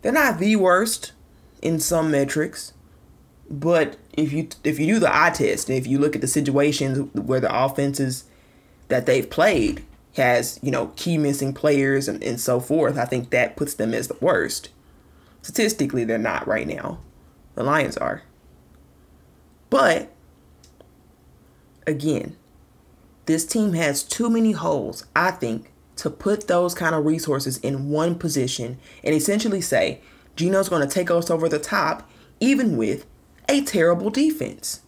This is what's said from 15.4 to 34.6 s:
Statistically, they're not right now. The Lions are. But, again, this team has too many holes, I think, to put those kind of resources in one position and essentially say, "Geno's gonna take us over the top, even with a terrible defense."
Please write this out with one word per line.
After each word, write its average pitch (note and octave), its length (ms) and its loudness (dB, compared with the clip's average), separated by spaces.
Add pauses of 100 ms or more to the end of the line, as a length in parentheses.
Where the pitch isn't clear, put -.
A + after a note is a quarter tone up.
Statistically, C3 640 -2
they're A2+ 140 0
not G#2+ 280 -2
right - 220 -2
now. - 300 -8 (560)
The - 80 -6
Lions C#3 340 0
are. - 260 -4 (1500)
But, - 420 2 (1700)
again, D3 500 -2 (880)
this D#3+ 220 0
team G#3+ 260 0
has D#3 300 0
too - 260 -4
many A3+ 240 4
holes, D#3 540 -4 (100)
I F3 140 2
think, A#2 400 -6 (260)
to - 140 -4
put G#3 380 -4
those F3 260 2
kind D#3+ 200 2
of D3+ 120 2
resources C#3+ 520 0
in C#3 300 -4
one D#3+ 280 2
position B2+ 640 -4 (260)
and D3+ 100 2
essentially G3+ 460 0
say, - 400 0 (340)
"Geno's F#3+ 340 2
gonna D3+ 200 0
take F3 200 -2
us E3+ 220 0
over E3 180 2
the D3+ 120 0
top, D#3+ 480 -2 (320)
even B3 360 2
with G#2+ 300 -2 (420)
a C#4 140 2
terrible F3 480 0
defense." - 760 -4